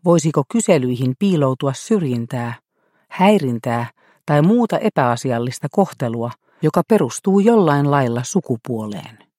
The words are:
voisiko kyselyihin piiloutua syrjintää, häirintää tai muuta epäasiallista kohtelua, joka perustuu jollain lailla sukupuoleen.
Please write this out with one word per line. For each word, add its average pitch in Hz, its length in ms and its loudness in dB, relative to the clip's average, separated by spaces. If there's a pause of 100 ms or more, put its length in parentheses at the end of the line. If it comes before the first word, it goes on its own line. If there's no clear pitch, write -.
voisiko 160 460 2
kyselyihin 127 680 0
piiloutua 143 540 0
syrjintää, 120 800 -4 (560)
häirintää 123 800 0 (360)
tai 147 160 2
muuta 214 360 2
epäasiallista 123 960 -2
kohtelua, 120 600 -2 (300)
joka 156 260 2
perustuu 196 520 0
jollain 160 520 4
lailla 123 320 0
sukupuoleen. 110 920 -6 (220)